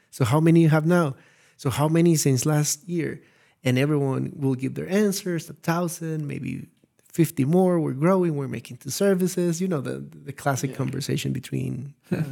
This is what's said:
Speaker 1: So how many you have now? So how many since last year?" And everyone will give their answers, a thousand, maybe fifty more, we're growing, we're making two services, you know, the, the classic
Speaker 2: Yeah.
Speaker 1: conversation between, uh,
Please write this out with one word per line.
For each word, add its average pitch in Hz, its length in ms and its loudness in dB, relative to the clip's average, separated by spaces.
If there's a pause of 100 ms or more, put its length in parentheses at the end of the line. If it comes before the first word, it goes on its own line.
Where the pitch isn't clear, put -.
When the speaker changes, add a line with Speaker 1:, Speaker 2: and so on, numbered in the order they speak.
(100)
Speaker 1:
So - 140 -2
how 127 160 2
many 165 200 6
you 165 100 6
have 156 160 4
now? 170 280 2 (420)
So - 140 -4
how 143 180 0
many 170 280 4
since 135 300 2
last 151 420 0
year?" 160 340 -6 (420)
And 127 140 2
everyone 135 580 0
will 135 180 -2
give 127 200 -6
their 156 140 -8
answers, 185 640 -2
a 170 40 -18
thousand, 165 720 -4
maybe - 420 -10 (540)
fifty 139 220 0 (120)
more, 185 180 4 (100)
we're 135 200 -4
growing, 180 360 2
we're 131 180 -6
making 123 260 -14
two 135 60 -8
services, 180 720 0
you 190 100 0
know, 147 80 0 (100)
the, 131 60 -6 (320)
the 139 40 -10 (100)
classic 139 280 -2
Speaker 2:
Yeah. 127 120 -12
Speaker 1:
conversation 135 580 -4
between, 131 540 -8 (180)
uh, 160 200 -2